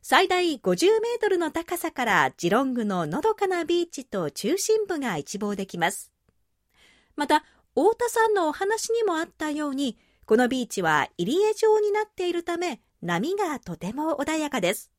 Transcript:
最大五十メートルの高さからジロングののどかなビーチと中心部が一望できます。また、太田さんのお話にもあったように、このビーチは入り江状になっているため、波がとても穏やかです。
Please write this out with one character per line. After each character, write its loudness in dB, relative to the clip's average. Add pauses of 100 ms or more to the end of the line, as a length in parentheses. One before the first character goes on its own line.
最 4
大 0
五 0
十 0 (140)
メ -2
ー -6
ト 0
ル 2
の -2
高 -6
さ -6
か -4
ら 4
ジ 0
ロ 2
ン -4
グ -2
の -2
の -4
ど 2
か -2
な -2
ビ 0
ー -4
チ -12
と -4
中 -2
心 0
部 -4
が -2
一 -8
望 -4
で -6
き -10
ま 2
す。 -10 (1040)
ま -2
た、 4 (300)
太 4
田 -2
さ 2
ん 4
の 2
お -2
話 -2
に 2
も 2
あ -2
っ -6
た -6
よ -2
う -4
に、 -2 (280)
こ 4
の 4
ビ -2
ー -6
チ -6
は 2 (100)
入 0
り 2
江 2
状 4
に 0
な 0
っ -4
て -6
い -2
る -4
た -4
め、 -6 (220)
波 -2
が -2
と -10
て -8
も -2
穏 -2
や -2
か -4
で 0
す。 -10